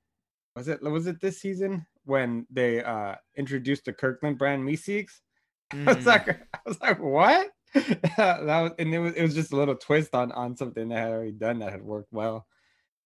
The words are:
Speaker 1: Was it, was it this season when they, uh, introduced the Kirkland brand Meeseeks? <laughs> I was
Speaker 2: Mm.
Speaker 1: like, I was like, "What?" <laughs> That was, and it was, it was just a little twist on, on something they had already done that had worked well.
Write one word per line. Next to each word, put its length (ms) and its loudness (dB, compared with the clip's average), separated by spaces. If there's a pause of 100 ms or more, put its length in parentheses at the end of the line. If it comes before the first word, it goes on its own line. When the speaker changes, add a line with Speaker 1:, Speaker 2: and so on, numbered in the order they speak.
(560)
Speaker 1:
Was 120 -10
it, 160 -4
was 240 -2
it 120 -6
this 220 -4
season 440 -4 (200)
when 460 0
they, 320 0
uh, 320 -4 (200)
introduced 500 -4
the 80 -6
Kirkland 440 -2
brand 300 0
Meeseeks? 540 -6 (220)
<laughs> 280 -20
I 120 -8
was 140 6
Speaker 2:
Mm. 80 -2
Speaker 1:
like, 240 6
I 360 -6
was 160 -8
like, 180 2
"What?" 500 4 (240)
<laughs> 440 0
That 280 4
was, 320 2
and 160 0
it 60 0
was, 140 0
it 100 -2
was 100 4
just 180 -2
a 40 -2
little 200 2
twist 380 2
on, 200 0
on 220 -6
something 340 -6
they 60 -4
had 160 -2
already 200 -4
done 280 -2
that 120 -6
had 100 -10
worked 320 -10
well. 320 -4 (600)